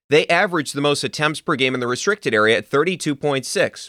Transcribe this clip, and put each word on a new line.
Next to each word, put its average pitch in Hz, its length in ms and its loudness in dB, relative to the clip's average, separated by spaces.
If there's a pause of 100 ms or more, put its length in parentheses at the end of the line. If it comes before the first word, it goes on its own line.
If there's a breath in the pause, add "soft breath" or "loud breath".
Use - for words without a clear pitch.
(120)
they 160 160 4
average 170 460 0
the 139 80 -4
most 143 220 0
attempts 151 380 -2
per 165 140 -2
game 131 180 2
in 127 60 -4
the 120 80 -2
restricted 123 480 -2
area 107 200 4
at 107 120 -4
thirty-two 151 480 0
point 139 320 -4
six, - 420 -4